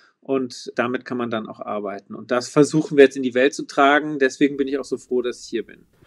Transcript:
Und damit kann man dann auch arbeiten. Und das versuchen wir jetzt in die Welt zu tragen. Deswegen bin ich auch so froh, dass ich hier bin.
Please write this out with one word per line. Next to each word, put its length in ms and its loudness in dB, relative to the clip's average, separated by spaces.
Und 540 -6
damit 300 -4
kann 120 -8
man 120 -6
dann 180 -6
auch 140 -18
arbeiten. 520 -10
Und 180 -16
das 180 -2
versuchen 480 2
wir 80 12
jetzt 100 2
in 80 -6
die 120 -4
Welt 180 4
zu 100 -10
tragen. 560 2
Deswegen 380 0
bin 100 -2
ich 120 -4
auch 40 -10
so 140 -8
froh, 240 -4
dass 220 -8
ich 60 -20
hier 160 -6
bin. 200 -20